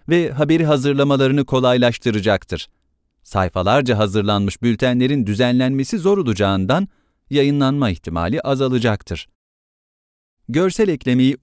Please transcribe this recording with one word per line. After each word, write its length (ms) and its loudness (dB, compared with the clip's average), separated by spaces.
ve 220 0
haberi 340 2
hazırlamalarını 800 2
kolaylaştıracaktır. 1200 0
Sayfalarca 760 0
hazırlanmış 640 0
bültenlerin 640 0
düzenlenmesi 720 0
zor 200 0
olacağından 720 0
yayınlanma 600 0
ihtimali 500 -4
azalacaktır. 880 -2
Görsel 400 0
eklemeyi 540 0